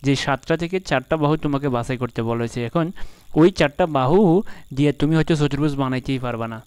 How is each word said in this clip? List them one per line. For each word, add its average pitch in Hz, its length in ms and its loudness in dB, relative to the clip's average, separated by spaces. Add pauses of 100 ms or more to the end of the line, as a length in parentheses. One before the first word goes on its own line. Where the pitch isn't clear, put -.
যে 139 80 2 (100)
সাতটা 147 380 -2
থেকে 170 160 -4 (120)
চারটা 135 340 0
বাহু 147 120 2 (100)
তোমাকে 143 300 -2
বাছাই 120 280 -4
করতে 120 240 -6
বলা 117 160 -2
হয়েছে। 117 160 -6 (100)
এখন 165 160 0 (560)
ওই 170 80 8 (100)
চারটা 165 260 2 (120)
বাহু 135 220 4 (580)
দিয়ে 143 220 4
তুমি 151 180 2
হয়তো 156 240 2
চতুর্ভুজ 147 400 0
বানাইতেই 131 440 -2
পারবে 117 280 -6
না 110 140 -12